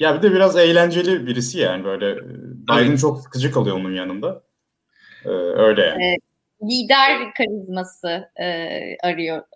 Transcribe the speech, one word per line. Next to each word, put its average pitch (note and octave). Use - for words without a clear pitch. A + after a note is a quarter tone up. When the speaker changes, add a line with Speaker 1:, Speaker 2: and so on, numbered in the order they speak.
Speaker 1:
Ya D#3
bir D#3+
de G#3
biraz F#3
eğlenceli E3+
birisi B2
yani F#2+
böyle, G2
e, -
Biden A#2+
Speaker 2:
Evet. C#3+
Speaker 1:
çok D3+
sıkıcı C3
kalıyor G#2
onun F#2+
yanında. F#2
E, G2
öyle G2
yani. F2+
Speaker 3:
E, F3+
lider B3
karizması, F#3
e, F3
arıyor, E3